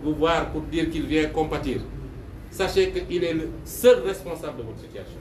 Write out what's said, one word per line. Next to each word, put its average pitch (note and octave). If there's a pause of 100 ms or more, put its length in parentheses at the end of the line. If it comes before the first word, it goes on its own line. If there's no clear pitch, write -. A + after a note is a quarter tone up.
vous D3+
voir D#3+
pour D#3
dire D#3+
qu'il D#3+
vient D3+
compatir, D3+ (720)
sachez F#3 (180)
qu'il F3
est E3
le D#3+ (140)
seul -
responsable D#3+
de A#2+
votre A2
situation. G#2